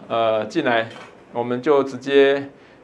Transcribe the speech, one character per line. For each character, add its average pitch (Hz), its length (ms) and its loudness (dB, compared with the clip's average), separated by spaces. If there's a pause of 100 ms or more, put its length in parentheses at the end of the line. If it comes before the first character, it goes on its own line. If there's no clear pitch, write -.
呃， 110 380 0
进 147 180 -4
来 117 240 0 (460)
我 120 100 -4
们 123 160 -4
就 139 240 2
直 131 140 -10
接 139 500 2 (360)